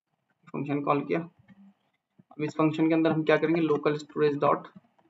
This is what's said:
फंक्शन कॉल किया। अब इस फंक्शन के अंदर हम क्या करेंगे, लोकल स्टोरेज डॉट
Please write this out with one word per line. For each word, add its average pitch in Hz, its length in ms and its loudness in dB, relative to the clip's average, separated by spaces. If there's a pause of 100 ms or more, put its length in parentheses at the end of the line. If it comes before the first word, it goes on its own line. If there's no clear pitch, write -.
(480)
फंक्शन 147 360 -4
कॉल 143 220 0
किया। 165 140 -2
अब - 1200 -16
इस 147 140 -8
फंक्शन 156 300 2
के 165 60 2
अंदर 160 180 2
हम 156 120 -2
क्या 156 140 4
करेंगे, 160 240 0
लोकल 147 360 0
स्टोरेज 147 420 -2
डॉट 147 280 0 (420)